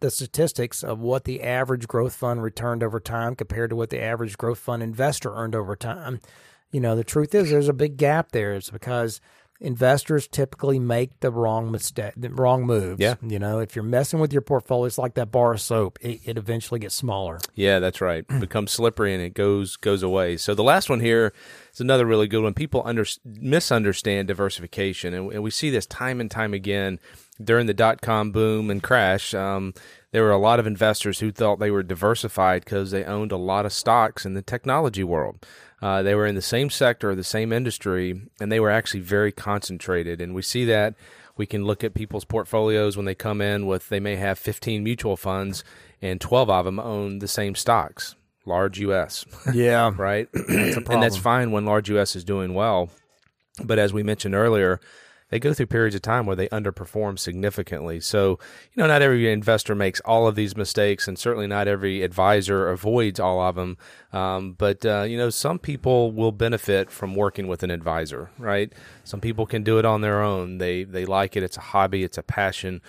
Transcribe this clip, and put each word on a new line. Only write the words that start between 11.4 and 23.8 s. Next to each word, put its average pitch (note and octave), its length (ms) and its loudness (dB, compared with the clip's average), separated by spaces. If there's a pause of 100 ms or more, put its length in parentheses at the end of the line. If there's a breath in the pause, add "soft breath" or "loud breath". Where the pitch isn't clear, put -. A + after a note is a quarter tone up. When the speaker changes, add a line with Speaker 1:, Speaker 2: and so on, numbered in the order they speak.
Speaker 1:
mistake, A2+ 460 -6
the A#2+ 120 -6
wrong B2+ 360 4
moves. F#2+ 340 0
Speaker 2:
Yeah. A2 220 2
Speaker 1:
You G#2+ 180 -4
know, G#2+ 200 -2
if A2 160 -6
you're A2 80 -6
messing B2 360 0
with D3+ 140 0
your C#3 80 4
portfolio, B2 440 0
it's B2 120 -4
like B2+ 160 -4
that A#2 180 -4
bar A#2+ 220 6
of G#2+ 80 -4
soap. A2 400 0
It, A#2 240 -8
it A#2 120 -6
eventually A2+ 440 -6
gets G2+ 140 -8
smaller. G2 440 -4 (160)
Speaker 2:
Yeah, G2 240 6
that's F2+ 220 0
right. E2+ 280 -2
It A#2+ 100 0
Speaker 1:
<clears throat> G2 80 -2
Speaker 2:
becomes G#2 240 -2
slippery A2+ 420 2
and F2+ 100 -2
it F2+ 100 -8
goes, G2+ 440 0
goes G2+ 260 0
away. F#2 340 2
So G#2 160 -2
the G#2 100 2
last D3 260 4
one B2 100 2
here A2+ 320 4 (420 loud breath)
is - 60 -12
another B2+ 260 4
really G#2+ 220 4
good A2 160 0
one. G#2 100 0
People C#3 300 -2
under-, A2+ 220 -2 (180)
misunderstand A2 1040 0